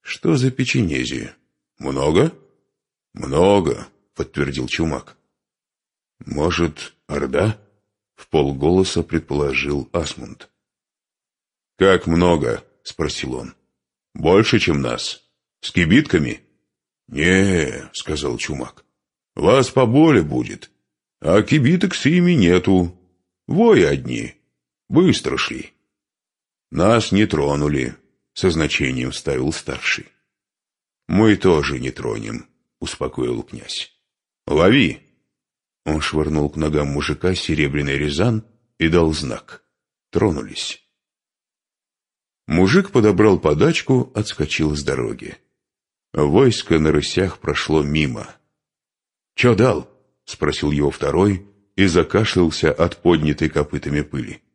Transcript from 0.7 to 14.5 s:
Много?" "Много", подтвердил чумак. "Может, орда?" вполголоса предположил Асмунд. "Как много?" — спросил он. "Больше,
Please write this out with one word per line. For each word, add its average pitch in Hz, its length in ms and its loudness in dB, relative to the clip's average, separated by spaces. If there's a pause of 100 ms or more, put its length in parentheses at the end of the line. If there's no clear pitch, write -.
Много?" 76 520 0 (800)
"Много", 80 760 0 (260)
подтвердил 67 540 -6
чумак. 76 500 -6 (1080)
"Может, 80 680 -4 (140)
орда?" 73 520 -2 (560)
вполголоса 80 840 0
предположил 71 920 -4
Асмунд. 64 580 -8 (1300)
"Как 92 240 4
много?" — 82 580 2 (200)
спросил 69 500 -8
он. 62 220 -12 (580)
"Больше, 98 460 2